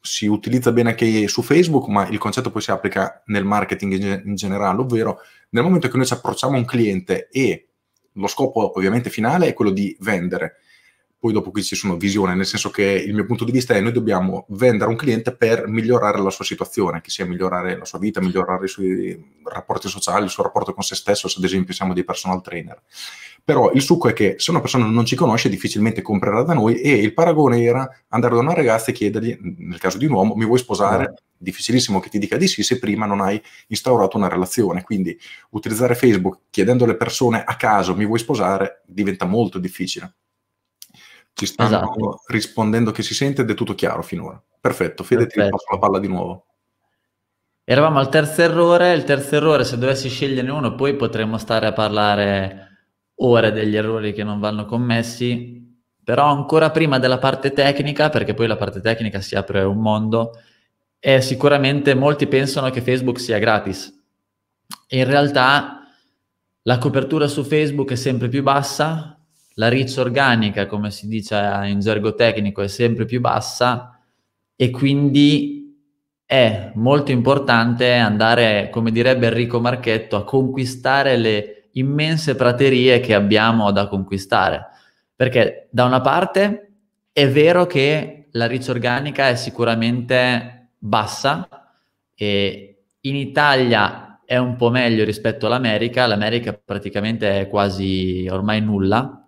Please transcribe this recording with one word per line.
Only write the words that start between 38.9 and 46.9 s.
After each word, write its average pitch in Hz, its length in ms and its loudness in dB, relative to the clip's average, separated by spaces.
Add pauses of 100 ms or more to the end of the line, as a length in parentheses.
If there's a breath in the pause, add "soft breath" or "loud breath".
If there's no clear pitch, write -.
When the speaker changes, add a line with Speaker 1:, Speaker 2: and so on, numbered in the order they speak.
Speaker 1:
molto 98 340 0
difficile. 90 580 -8 (1200 soft breath)
Ci 101 120 -6
stanno 107 200 0
Speaker 2:
Esatto. 104 600 -2
Speaker 1:
rispondendo 110 640 0
che 110 100 -8
si - 140 -6
sente 139 260 -2
ed 110 80 0
è 101 60 0
tutto 104 180 -4
chiaro - 300 -4
finora. 82 360 -10 (220)
Perfetto, - 420 -4
Fede, 117 220 2
ti - 80 -14
Speaker 2:
Perfetto. 101 240 2
Speaker 1:
passo - 140 -8
la 98 80 -2
palla 98 180 2
di 98 100 -2
nuovo. 90 380 -6 (1160)